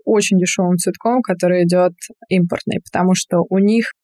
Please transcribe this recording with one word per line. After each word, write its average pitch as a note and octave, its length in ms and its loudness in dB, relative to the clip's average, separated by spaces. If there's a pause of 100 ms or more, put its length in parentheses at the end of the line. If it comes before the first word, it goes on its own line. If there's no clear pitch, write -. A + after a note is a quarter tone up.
очень G#3 340 2
дешёвым F3+ 400 0
цветком, A#3+ 440 -2
который F3+ 420 0
идёт F3+ 300 2 (340)
импортный, - 560 -2
потому F#3 320 0
что - 340 -2
у F#3+ 100 0
них A3 320 2 (120)